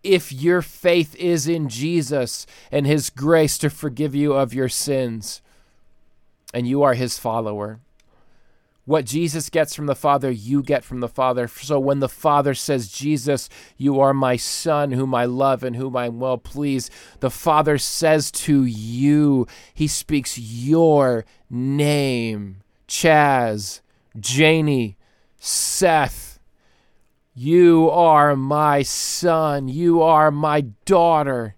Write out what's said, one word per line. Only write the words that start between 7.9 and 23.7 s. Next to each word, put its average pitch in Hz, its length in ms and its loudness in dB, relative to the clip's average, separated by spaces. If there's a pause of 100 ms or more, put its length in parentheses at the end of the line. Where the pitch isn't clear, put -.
what 143 200 0
Jesus 151 460 -4
gets 156 240 0
from 151 120 -8
the 139 100 -2
Father, 139 340 0
you 123 320 -2
get 131 220 -2
from 127 160 -12
the 120 80 -4
Father. 123 400 -2
So 139 320 -4
when 139 180 0
the 139 100 -2
Father 143 460 0
says, 123 340 -4
"Jesus, 139 600 -4 (280)
you 139 220 0
are 139 160 4
my 131 220 0
son 147 560 -4
whom 131 240 -4
I 120 80 0
love 131 400 0
and 123 100 -6
whom 127 220 -8
I'm 120 240 -6
well 127 180 -2
pleased," 135 540 -6 (260)
the 135 100 -4
Father 151 480 0
says 156 540 0
to 143 340 0
you, 127 840 0 (260)
he 151 140 -2
speaks - 500 -4
your 127 840 2 (260)
name. 127 1080 -2 (280)
Chaz, 135 960 2 (380)